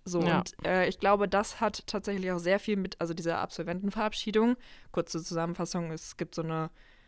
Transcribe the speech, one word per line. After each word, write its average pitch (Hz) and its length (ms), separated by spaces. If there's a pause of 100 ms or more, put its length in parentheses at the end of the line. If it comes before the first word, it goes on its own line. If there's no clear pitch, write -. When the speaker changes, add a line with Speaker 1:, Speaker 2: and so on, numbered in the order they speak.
Speaker 1:
So, 175 180
Speaker 2:
Ja. 170 160
Speaker 1:
und, - 140 (140)
äh, 180 220
ich 190 100
glaube, 202 300
das 196 320
hat 214 260
tatsächlich 196 460
auch 180 60
sehr 180 200
viel 208 180
mit, 185 240
also 170 140
dieser 165 240
Absolventenverabschiedung, 214 1160 (360)
kurze 165 300
Zusammenfassung, 170 720
es - 240
gibt - 180
so 170 80
eine 160 280 (380)